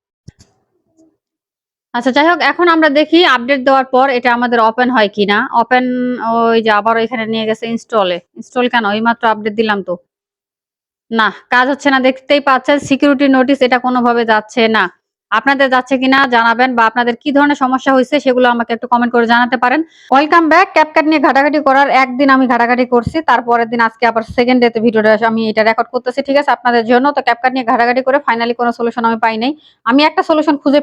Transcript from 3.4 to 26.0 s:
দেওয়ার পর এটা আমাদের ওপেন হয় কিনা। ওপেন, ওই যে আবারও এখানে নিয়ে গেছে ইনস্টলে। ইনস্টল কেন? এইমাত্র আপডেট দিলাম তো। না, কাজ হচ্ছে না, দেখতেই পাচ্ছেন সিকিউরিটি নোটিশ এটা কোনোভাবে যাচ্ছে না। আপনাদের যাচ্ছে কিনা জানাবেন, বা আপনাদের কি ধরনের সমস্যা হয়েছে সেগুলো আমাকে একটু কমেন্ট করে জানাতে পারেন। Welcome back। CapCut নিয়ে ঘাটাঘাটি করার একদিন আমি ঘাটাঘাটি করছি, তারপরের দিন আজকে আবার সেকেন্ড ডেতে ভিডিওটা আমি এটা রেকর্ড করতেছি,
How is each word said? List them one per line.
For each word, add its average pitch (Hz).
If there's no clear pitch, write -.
দেওয়ার 269
পর 254
এটা 247
আমাদের 240
ওপেন 240
হয় 208
কিনা। 202
ওপেন, 254
ওই 226
যে 220
আবারও 226
এখানে 226
নিয়ে 220
গেছে 226
ইনস্টলে। 196
ইনস্টল 247
কেন? 226
এইমাত্র 233
আপডেট 214
দিলাম 214
তো। 175
না, 214
কাজ 247
হচ্ছে 269
না, 269
দেখতেই 277
পাচ্ছেন 269
সিকিউরিটি 285
নোটিশ 254
এটা 247
কোনোভাবে 240
যাচ্ছে 220
না। 190
আপনাদের 277
যাচ্ছে 262
কিনা 262
জানাবেন, 233
বা 233
আপনাদের 240
কি 302
ধরনের 285
সমস্যা 262
হয়েছে 254
সেগুলো 247
আমাকে 233
একটু 247
কমেন্ট 240
করে 233
জানাতে 240
পারেন। 254
Welcome 311
back। 381
CapCut 311
নিয়ে 302
ঘাটাঘাটি 285
করার 269
একদিন 254
আমি 262
ঘাটাঘাটি 240
করছি, 240
তারপরের 233
দিন 233
আজকে -
আবার 226
সেকেন্ড 247
ডেতে 233
ভিডিওটা 220
আমি 226
এটা 220
রেকর্ড 226
করতেছি, 247